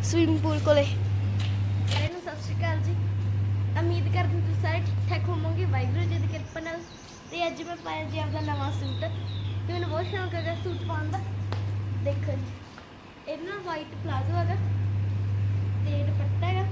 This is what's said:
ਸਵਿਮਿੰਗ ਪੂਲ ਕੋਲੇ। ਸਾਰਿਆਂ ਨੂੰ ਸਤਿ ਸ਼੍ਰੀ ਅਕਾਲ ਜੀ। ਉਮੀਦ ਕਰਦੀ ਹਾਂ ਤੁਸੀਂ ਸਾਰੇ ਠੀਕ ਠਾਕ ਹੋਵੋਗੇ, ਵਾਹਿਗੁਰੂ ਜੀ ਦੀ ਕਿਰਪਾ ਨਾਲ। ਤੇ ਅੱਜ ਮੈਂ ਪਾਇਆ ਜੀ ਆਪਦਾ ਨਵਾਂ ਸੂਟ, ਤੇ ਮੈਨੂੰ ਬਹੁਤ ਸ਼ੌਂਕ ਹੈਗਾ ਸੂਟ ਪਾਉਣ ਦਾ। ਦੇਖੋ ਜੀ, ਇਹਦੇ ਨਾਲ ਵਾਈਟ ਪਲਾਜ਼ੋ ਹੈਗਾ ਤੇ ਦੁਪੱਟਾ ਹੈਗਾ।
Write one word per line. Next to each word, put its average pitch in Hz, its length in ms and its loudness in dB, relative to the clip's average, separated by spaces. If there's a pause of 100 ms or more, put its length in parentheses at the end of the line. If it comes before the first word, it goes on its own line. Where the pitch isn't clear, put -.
ਸਵਿਮਿੰਗ 320 360 4
ਪੂਲ 302 200 2
ਕੋਲੇ। 294 240 6
ਸਾਰਿਆਂ - 1300 2
ਨੂੰ 349 120 -6
ਸਤਿ - 220 -6
ਸ਼੍ਰੀ - 120 -2
ਅਕਾਲ 330 240 0
ਜੀ। - 120 2 (880)
ਉਮੀਦ - 340 2
ਕਰਦੀ 339 260 2
ਹਾਂ - 20 4
ਤੁਸੀਂ - 200 2
ਸਾਰੇ 330 180 2
ਠੀਕ - 300 2
ਠਾਕ 349 200 2
ਹੋਵੋਗੇ, 330 360 2
ਵਾਹਿਗੁਰੂ - 400 2
ਜੀ - 120 2
ਦੀ - 100 2
ਕਿਰਪਾ - 320 -4
ਨਾਲ। 330 200 -6 (520)
ਤੇ 339 160 0
ਅੱਜ 330 160 -6
ਮੈਂ 339 120 -8
ਪਾਇਆ 311 280 -6
ਜੀ 302 160 -4
ਆਪਦਾ 302 220 -2
ਨਵਾਂ 285 300 0
ਸੂਟ, 277 300 -2 (680)
ਤੇ 339 60 -2
ਮੈਨੂੰ 349 160 -2
ਬਹੁਤ 320 160 0
ਸ਼ੌਂਕ 370 280 -4
ਹੈਗਾ 330 220 -2
ਸੂਟ 349 320 -4
ਪਾਉਣ - 240 -2
ਦਾ। - 80 -2 (840)
ਦੇਖੋ - 280 0
ਜੀ, - 140 -2 (840)
ਇਹਦੇ 320 200 -6
ਨਾਲ 403 120 -6
ਵਾਈਟ 320 280 -6 (160)
ਪਲਾਜ਼ੋ 330 340 0
ਹੈਗਾ 349 180 2 (1300)
ਤੇ - 180 2
ਦੁਪੱਟਾ - 440 2
ਹੈਗਾ। 370 240 2